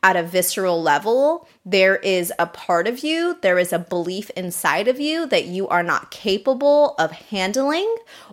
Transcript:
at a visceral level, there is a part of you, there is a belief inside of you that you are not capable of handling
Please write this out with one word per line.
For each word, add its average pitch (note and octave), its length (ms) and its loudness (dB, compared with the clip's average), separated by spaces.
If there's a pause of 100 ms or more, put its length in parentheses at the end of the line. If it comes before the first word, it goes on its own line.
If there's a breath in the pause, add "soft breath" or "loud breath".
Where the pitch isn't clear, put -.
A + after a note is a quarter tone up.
at F#3 140 6
a E3+ 60 2
visceral F3+ 600 0
level, A3+ 640 2 (180 soft breath)
there F#3+ 320 4
is F3+ 420 -2
a E3+ 80 0
part F3 400 -2
of B3 140 -4
you, E4 420 -2
there F3+ 160 2
is F3+ 140 0
a E3+ 60 0
belief F3+ 520 -6
inside F3+ 580 -2
of B3+ 100 0
you D#4 280 -2
that F#3 180 2
you F#3 240 -6
are F3 140 2
not E3+ 280 -4
capable C4+ 880 2
of D#3+ 120 0
handling C4+ 840 -2 (380 loud breath)